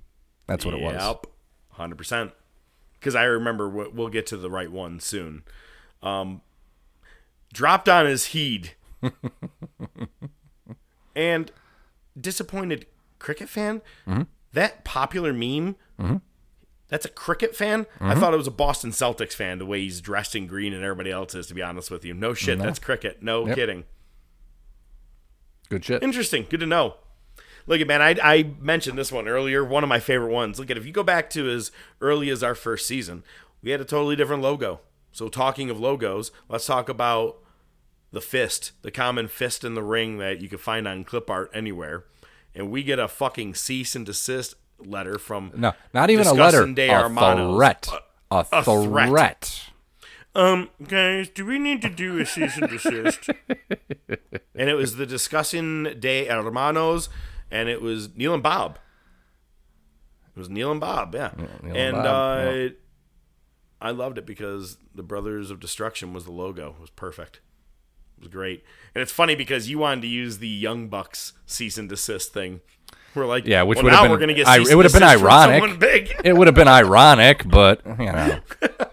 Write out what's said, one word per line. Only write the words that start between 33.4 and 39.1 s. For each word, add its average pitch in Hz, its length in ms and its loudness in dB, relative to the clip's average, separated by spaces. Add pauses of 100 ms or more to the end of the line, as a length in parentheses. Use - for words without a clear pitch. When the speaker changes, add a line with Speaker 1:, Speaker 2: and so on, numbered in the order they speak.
Speaker 2:
we 117 80 -8
had 139 100 -4
a - 40 -10
totally 147 320 -2
different 139 260 -2
logo. 127 380 -4 (320)
So 113 160 -12
talking 131 420 -4
of 107 100 -10
logos, 113 500 -4 (180)
let's 117 180 -8
talk 127 220 -4
about 120 500 -4 (760)
the 98 80 -10
fist, - 500 -6 (120)
the - 100 -14
common 123 340 -4